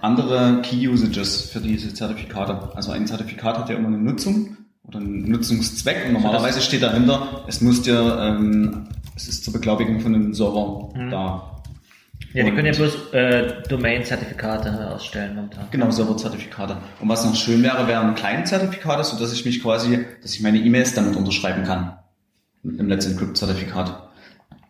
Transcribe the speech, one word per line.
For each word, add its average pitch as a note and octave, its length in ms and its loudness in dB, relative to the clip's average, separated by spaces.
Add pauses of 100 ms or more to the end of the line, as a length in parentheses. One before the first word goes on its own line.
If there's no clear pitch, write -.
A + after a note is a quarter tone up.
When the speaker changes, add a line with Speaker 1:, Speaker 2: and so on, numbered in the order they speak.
Speaker 1:
andere B2 600 4
Key B2 260 0
Usages G#2 640 0
für A2+ 100 -8
diese G#2+ 340 -4
Zertifikate. G2+ 800 -6
Also G2+ 180 -8
ein G#2 140 -2
Zertifikat A2+ 520 -4
hat A#2+ 120 -6
ja A2+ 60 -4
immer A2 120 -2
eine G#2+ 100 0
Nutzung G3 580 0 (280)
oder - 140 -14
einen G2 320 -4
Nutzungszweck A#2 760 0
und A#2+ 80 2
Speaker 2:
So, G#2+ 60 4
Speaker 1:
normalerweise A2+ 360 2
Speaker 2:
das C3 100 0
Speaker 1:
steht B2+ 160 0
dahinter, B2 640 2
es - 140 -6
muss B2 220 6
dir, A#2 380 4
ähm, G#2+ 680 2 (280)
es - 120 -12
ist - 160 -6
zur - 80 -6
Beglaubigung A2 480 2
von A2+ 140 2
einem G#2 200 2
Server G#2 600 0
Speaker 2:
Mhm. B2 160 -6
Speaker 1:
da. F#2 380 -4 (840)
Speaker 2:
Ja, - 100 2
die G#2+ 60 4
Speaker 1:
Und G2+ 60 2
Speaker 2:
können D3+ 160 4
ja - 60 -
bloß, - 340 0
äh, B2 560 2
Domain-Zertifikate A2 1300 -2
ausstellen G2+ 420 -8
momentan. G#2 340 -10
Speaker 1:
Genau, B2 200 2
Server-Zertifikate. G2+ 880 -2 (220)
Und G#2+ 80 0
was A2+ 180 2
noch A2 80 2
schön A#2 280 4
wäre, B2+ 240 2
wären A2 280 2
Client-Zertifikate, D#3 880 -2
sodass A#2 300 -4
ich - 100 -4
mich A#2+ 180 0
quasi, A#2+ 420 2 (180)
dass - 120 -10
ich G#2+ 80 -8
meine G#2+ 160 6
E-Mails A#2+ 360 6
damit G2+ 220 2
unterschreiben F#2+ 480 0
kann. F2+ 320 -2 (680)
Mit - 180 -6
einem G2+ 80 0
Let's G2 180 0
Encrypt-Zertifikat. F#2 1040 -4 (600)